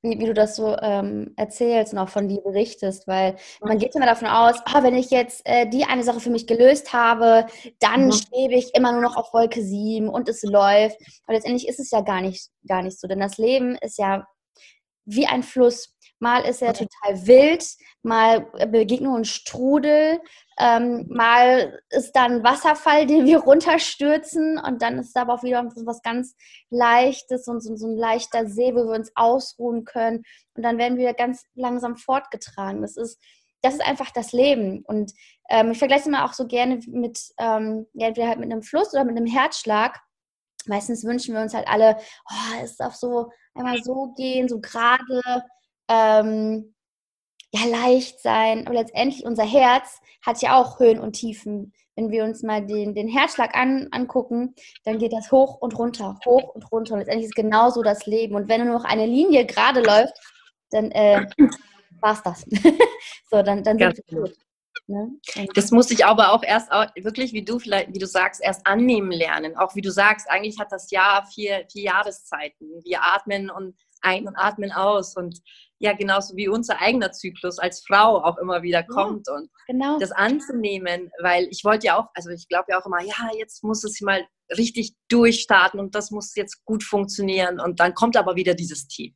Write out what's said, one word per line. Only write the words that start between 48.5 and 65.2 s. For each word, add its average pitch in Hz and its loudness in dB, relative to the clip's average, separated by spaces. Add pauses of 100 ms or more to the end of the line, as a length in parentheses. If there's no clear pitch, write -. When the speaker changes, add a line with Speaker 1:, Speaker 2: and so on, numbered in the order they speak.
Speaker 1:
Aber 240 -4
letztendlich, 233 -4
unser 220 -2
Herz 254 4 (260)
hat 233 -2
ja 254 4
auch 247 -4
Höhen 226 6
und 220 -10
Tiefen. 208 -10 (220)
Wenn 220 -4
wir 220 -2
uns 220 -6
mal 214 -4
den, 208 -6
den 208 -4
Herzschlag 269 0
an-, 262 0
angucken, 247 -4 (300)
dann 220 -4
geht 226 -2
das 220 -4
hoch 269 4
und 233 -6
runter, 220 -6
hoch 247 4
und 220 -14
runter. 226 -4
Und 202 -4
letztendlich 220 -4
ist 214 -10
genauso 226 4
das 208 0
Leben. 214 -2
Und 208 -6
wenn 226 2
nur 240 0
noch 233 -6
eine 220 0
Linie 269 4
gerade 247 2
läuft, 220 6 (580)
dann, 214 -2
äh, 202 4 (720)
war's 214 0
das. 175 -8
<laughs> 311 4 (420)
So, 208 4
dann, 202 -2
dann 220 0
sind 185 6
Speaker 2:
Ganz 170 -4
Speaker 1:
wir 208 -20
Speaker 2:
genau. 165 -6
Speaker 1:
tot, - -14 (500)
ne? 208 -8 (240)